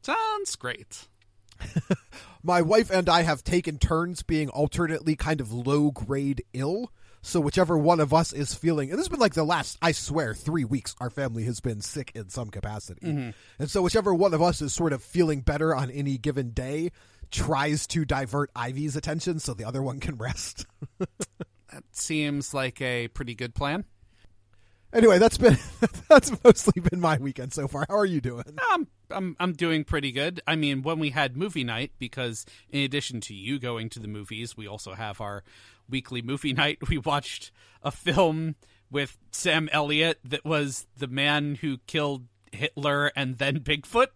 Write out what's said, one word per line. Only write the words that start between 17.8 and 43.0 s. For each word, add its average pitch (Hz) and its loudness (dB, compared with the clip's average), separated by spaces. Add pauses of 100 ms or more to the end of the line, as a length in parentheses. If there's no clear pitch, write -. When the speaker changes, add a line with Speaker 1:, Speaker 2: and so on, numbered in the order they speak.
Speaker 2:
to 160 0
divert 135 -2
Ivy's 131 -4
attention 160 -4
so 127 -6
the 107 -10
other 131 -4
one 135 -4
can 139 -6
rest. - -8 (320)
<laughs> 185 -2 (680)
Speaker 1:
That 147 -18
seems 147 -4
like 131 -4
a 123 -4
pretty 117 -8
good 120 -8
plan. 147 -2 (1080)
Speaker 2:
Anyway, 220 10
that's 226 6
been, 196 8 (260)
<laughs> - -4
that's 285 10 (120)
mostly 208 8
been 180 0
my 156 4
weekend 131 -6
so 139 -6
far. 147 -4
How 202 2
are 208 4
you 165 0
doing? 120 -6 (280)
Speaker 1:
I'm, 349 0 (240)
I'm, 185 -6
I'm 180 0
doing 160 0
pretty 139 -2
good. 151 -2
I 156 2
mean, 143 0
when 160 -2
we 151 -2
had 135 -2
movie 165 -4
night, 117 -6
because 123 -8 (240)
in 139 -4
addition 131 -4
to 107 -14
you 110 -8
going 117 -6
to 117 -14
the 107 -10
movies, 107 -10
we 107 -14
also 101 -12
have 104 -10
our 101 -8 (460)
weekly 127 -6
movie 135 -4
<laughs> - -
night. 147 0 (100)
We 156 0
watched - -4 (320)
a 139 -2
film 160 2 (340)
with 139 -4 (140)
Sam 160 0
Elliott 151 2
that 131 -6
was 147 -2
the 135 -8
man 143 0
who 135 -4
killed 143 -2 (280)
Hitler 143 -2